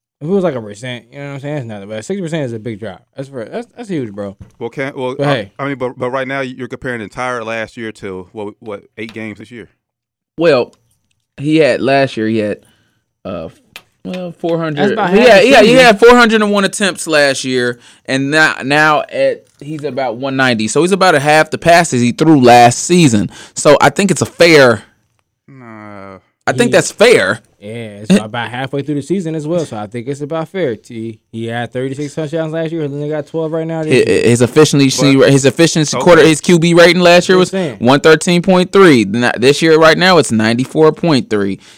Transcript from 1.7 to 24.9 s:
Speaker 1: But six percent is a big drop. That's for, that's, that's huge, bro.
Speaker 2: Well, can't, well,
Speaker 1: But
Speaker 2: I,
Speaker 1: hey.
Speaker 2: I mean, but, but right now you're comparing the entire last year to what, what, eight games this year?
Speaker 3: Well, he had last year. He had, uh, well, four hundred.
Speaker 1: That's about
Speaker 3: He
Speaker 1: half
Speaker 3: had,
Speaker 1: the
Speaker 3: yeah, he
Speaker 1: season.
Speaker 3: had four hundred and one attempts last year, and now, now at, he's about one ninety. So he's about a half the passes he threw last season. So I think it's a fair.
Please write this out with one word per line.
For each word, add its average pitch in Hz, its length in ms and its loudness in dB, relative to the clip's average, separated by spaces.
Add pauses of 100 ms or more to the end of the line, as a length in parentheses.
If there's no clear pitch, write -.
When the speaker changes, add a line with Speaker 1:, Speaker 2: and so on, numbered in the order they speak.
Speaker 1:
But 110 160 -12
six 202 160 -8
percent 160 240 -6
is 120 80 -8
a 117 60 -8
big 107 220 -12
drop. 98 340 -16
That's 135 140 -14
for, 131 160 -12
that's, 208 240 -14
that's 233 200 -18
huge, 135 240 -8
bro. 101 240 -12 (220)
Speaker 2:
Well, 117 100 -10
can't, 139 280 -10
well, 127 200 -8
Speaker 1:
But 139 100 -4
Speaker 2:
I, 143 80 -2
Speaker 1:
hey. 101 240 -8
Speaker 2:
I 139 100 -8
mean, 139 100 -8
but, 127 200 -8
but 127 120 -6
right 131 180 -6
now 139 120 -8
you're 131 280 -10
comparing 123 300 -10
the 110 60 -12
entire 123 400 -8
last 113 320 -10
year 113 160 -12
to 92 400 -14
what, 104 280 -12
what, 101 240 -16 (140)
eight 110 160 -14
games 110 240 -14
this 107 120 -20
year? 110 200 -20 (680)
Speaker 3:
Well, 151 380 0 (640)
he 156 220 -2
had 127 220 2
last 135 360 -2
year. 110 100 -4
He 110 120 -2
had, 104 280 -6 (580)
uh, 85 240 -12 (560)
well, 185 280 -12
four 165 260 -4
hundred. 160 240 -6
Speaker 1:
That's 202 100 0
about 185 180 -2
Speaker 3:
He 190 80 4
Speaker 1:
half 247 100 6
Speaker 3:
had, 196 140 6
Speaker 1:
the 220 60 4
Speaker 3:
yeah, 269 120 6
he 214 80 6
Speaker 1:
season. 254 160 6
Speaker 3:
had 214 160 4
four 240 160 8
hundred 226 260 4
and 208 80 -2
one 202 140 0
attempts 190 420 -4
last 143 380 0
year, 123 340 -4 (280)
and 135 260 -4
now, 156 320 2
now 151 380 2
at, 131 420 -4 (160)
he's 147 240 -12
about 127 320 -6
one 135 200 -6
ninety. 123 300 0
So 143 160 0
he's 180 100 0
about 185 220 2
a 143 60 2
half 151 300 2
the - 80 -6
passes 170 440 2
he 120 80 0
threw 151 300 4
last 120 400 6
season. 143 500 2 (240)
So 147 260 2
I 143 100 2
think 190 200 -2
it's 160 120 -2
a 117 40 -4
fair. 139 560 4 (640)